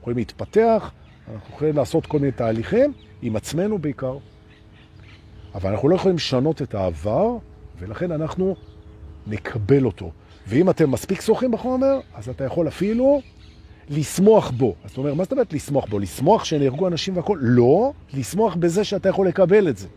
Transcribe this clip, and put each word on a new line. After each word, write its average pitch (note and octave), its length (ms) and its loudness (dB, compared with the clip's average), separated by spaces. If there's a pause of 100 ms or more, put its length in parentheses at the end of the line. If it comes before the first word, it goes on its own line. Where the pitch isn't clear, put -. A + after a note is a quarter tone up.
יכולים A#2+ 180 -4
להתפתח, G#3+ 720 0 (420)
אנחנו - 200 -16
יכולים D3+ 220 0
לעשות D3 300 0
כל D3+ 120 -2
מיני C#3 140 0
תהליכים, B2 600 0 (300)
עם A2 140 -4
עצמנו F#3+ 420 -4
בעיקר. C#3 400 -6 (1400)
אבל F#2+ 160 -4
אנחנו A2 180 0
לא F3 60 4
יכולים F#3 220 0
לשנות C#3+ 460 -2
את A#2+ 120 -10
העבר, G#2 640 -2 (420)
ולכן A2 340 -8
אנחנו E3 440 -4 (720)
נקבל A2 580 0
אותו. F#2+ 260 -4 (360)
ואם D3+ 240 2
אתם D3+ 200 2
מספיק C3 300 -4
שוחים A3+ 300 0
בחומר, B3+ 500 0 (140)
אז A2+ 140 -12
אתה C3 160 -8
יכול D#3 240 -2
אפילו B3 540 2 (680)
לשמוח F3+ 600 4
בו. B2+ 240 0 (100)
אז - 60 -18
אתה - 100 -10
אומר, C#3+ 140 -2
"מה E3+ 100 -2
זאת F#3 80 -6
אומרת C4 200 -2
לשמוח C#3+ 340 -2
בו? G#2 120 -4
לשמוח C3+ 460 0
שנהרגו C#3+ 420 0
אנשים F3 300 -4
והכל?" F3 240 -2
לא, C3 520 4 (220)
לשמוח E3 400 -2
בזה F3 300 0
שאתה F#3+ 240 -2
יכול G3 200 2
לקבל F#3+ 400 4
את A#2+ 80 0
זה. - 200 -16